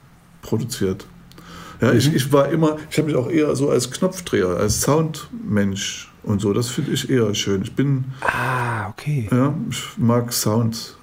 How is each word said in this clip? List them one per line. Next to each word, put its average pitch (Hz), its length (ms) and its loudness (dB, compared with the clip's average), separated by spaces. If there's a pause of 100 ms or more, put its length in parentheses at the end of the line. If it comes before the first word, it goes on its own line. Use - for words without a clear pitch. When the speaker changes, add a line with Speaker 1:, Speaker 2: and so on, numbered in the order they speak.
(420)
Speaker 1:
produziert. 107 640 -4 (760)
Ja, 117 100 4
ich, 123 180 6
Speaker 2:
Mhm. 160 60 2
Speaker 1:
ich 135 160 0
war 139 160 6
immer, 156 300 2 (120)
ich - 100 -2
hab 165 60 2
mich 151 100 0
auch 127 140 0
eher 151 280 2
so 139 120 2
als 127 220 0
Knopfdreher, 107 560 0
als 104 340 0
Soundmensch 135 1200 0 (180)
und 101 180 0
so, 101 120 2
das 120 160 0
find 147 200 -4
ich - 200 -2
eher 113 260 4
schön. 98 280 0
Ich - 120 -8
bin 135 300 2 (160)
Speaker 2:
Ah, 123 680 -2
okay. 131 420 -4
Speaker 1:
ja, 135 220 2 (160)
ich - 140 -6 (140)
mag 120 360 2
Sounds 113 680 0